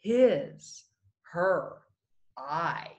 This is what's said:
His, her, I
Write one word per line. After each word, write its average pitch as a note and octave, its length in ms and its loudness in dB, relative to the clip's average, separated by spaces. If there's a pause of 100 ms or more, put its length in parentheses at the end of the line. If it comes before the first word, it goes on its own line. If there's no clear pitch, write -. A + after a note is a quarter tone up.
His, G#3+ 840 2 (480)
her, F3 500 -2 (540)
I D3 640 -6